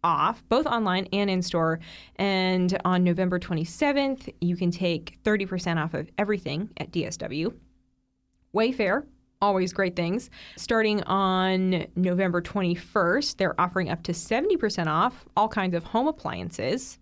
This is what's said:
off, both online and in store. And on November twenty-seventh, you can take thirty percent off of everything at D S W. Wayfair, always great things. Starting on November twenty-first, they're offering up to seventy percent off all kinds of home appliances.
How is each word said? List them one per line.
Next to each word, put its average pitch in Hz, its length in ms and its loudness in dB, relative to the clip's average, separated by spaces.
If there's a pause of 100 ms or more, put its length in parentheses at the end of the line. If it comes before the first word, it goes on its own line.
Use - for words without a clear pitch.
off, 165 460 2
both 285 160 2
online 196 480 0
and 202 160 2
in 185 100 2
store. 165 400 0 (360)
And 185 680 2
on 180 180 4
November 180 360 2
twenty-seventh, 269 920 -2 (140)
you 175 140 2
can 175 140 2
take 175 540 -4
thirty 214 220 2
percent 180 320 -2
off 156 160 -2
of 147 240 -6
everything 196 580 -2
at - 160 -10
D 165 140 -2
S - 100 -8
W. 160 360 -4 (1000)
Wayfair, 226 500 0 (380)
always 190 300 2
great 185 240 0
things. 180 340 -2 (260)
Starting 220 480 0
on 185 840 2 (100)
November 180 440 2
twenty-first, 180 1000 0
they're 190 220 0
offering 180 300 0
up 165 140 -4
to 175 100 -2
seventy 285 420 0
percent 185 320 0
off 175 360 0 (120)
all 214 120 4
kinds 185 260 0
of 170 100 -2
home 240 240 0
appliances. 185 920 -6